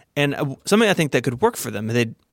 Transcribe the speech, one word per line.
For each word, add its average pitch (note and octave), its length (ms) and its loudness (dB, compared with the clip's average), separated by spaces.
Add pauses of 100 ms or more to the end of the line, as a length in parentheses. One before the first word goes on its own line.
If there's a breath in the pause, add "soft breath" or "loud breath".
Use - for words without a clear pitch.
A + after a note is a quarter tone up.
(160 loud breath)
And, C#3+ 180 0
uh, - 40 -6
w-, C3+ 260 -4
something G#3+ 240 4
I F#3 60 2
think D#3 180 0
that B2+ 120 2
could B2 180 -4
work A#3 140 2
for - 140 -8
them, G#2 180 -6
they, A#2 260 0 (180)